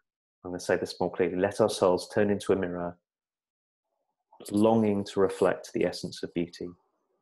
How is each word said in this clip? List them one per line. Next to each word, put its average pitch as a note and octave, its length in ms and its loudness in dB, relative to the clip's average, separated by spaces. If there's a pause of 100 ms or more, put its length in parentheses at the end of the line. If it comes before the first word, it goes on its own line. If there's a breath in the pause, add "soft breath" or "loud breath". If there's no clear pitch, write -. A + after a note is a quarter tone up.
(440)
I'm F2+ 80 -10
gonna F2+ 80 -8
say - 160 2
this - 240 -6
more F2+ 120 0
clearly, F2+ 260 -2
let G2 240 0
our G#2+ 80 4
souls F2+ 440 2
turn G#2 160 2
into G2+ 240 0
a - 20 6
mirror, F2 400 -4 (1600)
longing G#2+ 540 4
to - 140 -4
reflect F#2 540 0
the F2 120 0
essence - 360 -6
of E2+ 140 -10
beauty. E2+ 340 -6 (520)